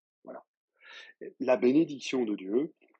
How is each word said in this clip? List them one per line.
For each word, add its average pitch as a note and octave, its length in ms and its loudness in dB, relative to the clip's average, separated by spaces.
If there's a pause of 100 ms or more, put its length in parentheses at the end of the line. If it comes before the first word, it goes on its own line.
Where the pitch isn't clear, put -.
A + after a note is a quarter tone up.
(220)
voilà. - 220 -18 (960)
La B2+ 160 4
bénédiction C3+ 680 2
de G#2 120 -4
Dieu G#2+ 360 -2 (280)